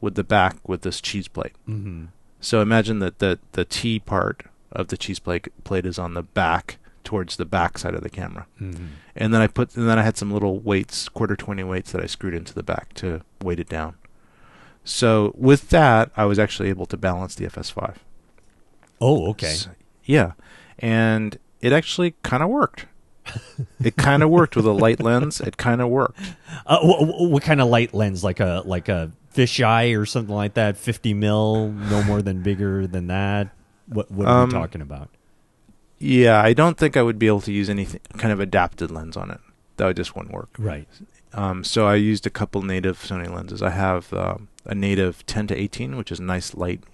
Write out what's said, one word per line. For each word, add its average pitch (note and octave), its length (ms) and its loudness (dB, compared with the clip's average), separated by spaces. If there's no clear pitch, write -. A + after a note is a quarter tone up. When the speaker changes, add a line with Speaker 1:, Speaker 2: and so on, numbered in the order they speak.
Speaker 1:
with G2+ 140 -4
the G2 80 -2
back F#2 340 2
with F#2 140 -4
this - 200 -6
cheese - 260 -6
plate. - 260 -10
Speaker 2:
Mm-hmm. G2 360 -10
Speaker 1:
So A2+ 220 2
imagine A2 380 2
that F#2 200 -4
the, F#2 180 2
the F2 140 -2
T A2+ 340 -4
part - 480 -2
of - 160 -6
the F#2+ 100 -6
cheese - 220 -8
plate, - 300 -6
plate F#2+ 220 -4
is F2+ 140 -6
on E2+ 160 -8
the E2+ 80 -6
back E2+ 540 -2
towards F#2 340 -6
the E2+ 80 -4
back F2 320 -2
side - 160 -6
of E2 100 -8
the E2+ 60 -10
camera. F2 380 -12
Speaker 2:
Mm-hmm. F2+ 260 -12
Speaker 1:
And A2 180 0
then A2+ 80 4
I A2 60 4
put, - 280 -2
and A#2 120 0
then A2+ 100 4
I A2 60 4
had A2 140 0
some G2+ 140 -4
little G2+ 280 0
weights, G#2 500 -2
quarter G2+ 260 -4
twenty G2 280 -8
weights F#2 300 -6
that F2+ 80 -4
I E2+ 40 -6
screwed F2+ 280 -8
into E2 200 -10
the E2 100 -8
back - 320 -8
to E2+ 260 -6
weight F2+ 180 -4
it E2+ 100 -8
down. D#2+ 260 -8
So A2 540 2
with C3+ 320 6
that, B2+ 460 6
I G#2+ 100 2
was G2+ 140 2
actually G2+ 300 0
able F2+ 180 -4
to F#2 100 -8
balance F#2 380 -4
the F#2+ 100 -8
F - 120 -10
S E2+ 120 -10
five. - 340 -8
Speaker 2:
Oh, B2 300 4
okay. E2 240 -4
Speaker 1:
So, F2+ 180 -8
yeah. A#2+ 280 2
And A2+ 580 0
it A#2+ 120 4
actually E3 500 0
kinda C#3 240 0
worked. C4 380 -2
It A2 140 0
kinda C#3+ 300 4
worked E3+ 280 4
with A2+ 100 4
a A2 60 6
light A2 300 4
lens. A#2+ 400 0
It - 160 -6
kinda B2 300 0
worked. B2+ 320 0
Speaker 2:
Uh, E3 140 4
wh-, D#3+ 260 6
wh-, E3+ 260 0
what C#3+ 120 2
kind D3+ 180 2
of B2 60 4
light A#2 260 4
lens? G2 300 0
Like F#2 160 -2
a, F2+ 260 0
like F#2 240 -4
a E2 220 -2
fisheye A#2 640 2
or G#2+ 60 0
something G#2+ 300 -4
like G#2 200 -2
that? G#2 220 0
Fifty - 360 -2
mil, G#2+ 580 2
no G#2 320 0
more G#2 180 2
than F#2+ 200 -2
bigger G2 460 0
than F2+ 200 -4
that? G2+ 420 -2
What, G#2+ 240 -6
what G2+ 160 0
are B2 160 6
Speaker 1:
Um, B2 60 2
Speaker 2:
we B2 40 -2
talking E2 280 -4
about? C#2+ 280 -14
Speaker 1:
Yeah, B2 420 6
I A2 120 6
don't D#3 240 4
think D#3 180 2
I C3+ 60 4
would A#2 160 0
be A2 100 0
able G#2 140 2
to G#2 100 -6
use G2+ 200 -2
any G2 160 -4
kind A2 140 0
of G2 80 -2
adapted F2+ 520 -2
lens D#2+ 260 -12
on F#2+ 140 -10
it. - 80 -14
That F#2 180 0
just F2 200 -8
wouldn't F2+ 180 -14
work. F2+ 160 -12
Speaker 2:
Right. D#2 280 -6
Speaker 1:
Um, F#2+ 300 -4
so G#2+ 240 2
I G2+ 80 6
used G#2 320 0
a - 20 -2
couple - 320 -4
native F#2 380 -4
Sony F2+ 340 -8
lenses. F#2 300 -10
I F#2+ 80 0
have, F#2 420 -2
um, F#2 340 -6
a G#2 100 -8
native G2 500 -2
ten G#2 220 -6
to G2+ 80 -4
eighteen, B2 420 -8
which A2 140 -10
is F2 80 -10
a F2+ 40 -10
nice, F2+ 320 -6
light, F2+ 280 -6